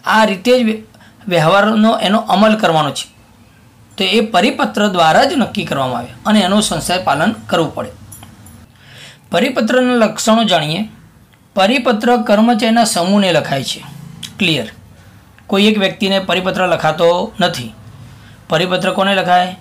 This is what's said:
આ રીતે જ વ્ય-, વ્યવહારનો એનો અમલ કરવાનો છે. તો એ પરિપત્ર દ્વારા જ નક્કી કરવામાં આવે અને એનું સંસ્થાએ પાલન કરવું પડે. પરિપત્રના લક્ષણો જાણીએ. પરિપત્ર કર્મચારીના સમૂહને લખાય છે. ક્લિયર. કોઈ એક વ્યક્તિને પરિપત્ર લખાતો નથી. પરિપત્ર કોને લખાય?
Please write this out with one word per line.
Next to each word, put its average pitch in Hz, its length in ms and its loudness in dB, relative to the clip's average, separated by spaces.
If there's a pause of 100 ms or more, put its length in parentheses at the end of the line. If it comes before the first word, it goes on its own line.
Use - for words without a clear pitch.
આ 208 200 2
રીતે 208 340 2
જ 240 40 0
વ્ય-, 214 200 -2 (440)
વ્યવહારનો 202 720 2
એનો 202 200 0
અમલ 214 360 2
કરવાનો 160 360 0
છે. - 160 -10 (880)
તો 185 60 -4
એ 202 180 2
પરિપત્ર 214 680 0
દ્વારા 180 360 4
જ 285 100 0
નક્કી 202 320 -2
કરવામાં 131 340 -4
આવે 123 100 -12 (160)
અને 214 140 4
એનું 196 220 2
સંસ્થાએ 180 420 -4
પાલન 160 320 0 (120)
કરવું 165 280 -2
પડે. 117 140 -8 (1400)
પરિપત્રના 247 600 0
લક્ષણો 226 500 0
જાણીએ. 175 460 -2 (680)
પરિપત્ર 240 600 2
કર્મચારીના 226 680 2
સમૂહને 190 480 0
લખાય 139 320 -2
છે. - 200 -10 (560)
ક્લિયર. 156 320 -2 (760)
કોઈ 202 180 2
એક 214 120 2
વ્યક્તિને 190 420 -2
પરિપત્ર 185 480 -2
લખાતો 170 720 0
નથી. 120 340 -4 (760)
પરિપત્ર 180 420 -2
કોને 196 240 0
લખાય? 180 460 0